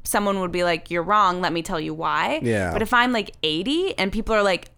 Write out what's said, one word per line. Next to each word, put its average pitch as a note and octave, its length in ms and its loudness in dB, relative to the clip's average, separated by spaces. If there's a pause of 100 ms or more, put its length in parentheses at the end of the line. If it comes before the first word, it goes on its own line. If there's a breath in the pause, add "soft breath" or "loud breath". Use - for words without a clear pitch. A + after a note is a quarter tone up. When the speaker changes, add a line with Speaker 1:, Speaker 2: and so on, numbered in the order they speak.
Speaker 1:
someone G3+ 360 0
would F3+ 120 -2
be F3 120 0
like, E3+ 260 0
"You're E3+ 140 -2
wrong, F#3 380 2
let F3 120 0
me E3+ 80 -2
tell E3 180 -4
you D#3 140 -4
why." D#3+ 480 -2
Speaker 2:
Yeah. G#2 320 0
Speaker 1:
But - 80 -2
if A3 120 0
I'm, B3 200 4
like, G#3+ 180 -2 (120)
eighty G#3 540 -2
and F#3+ 140 0
people G#3+ 220 -2
are G#3 100 4
like, F#3 340 0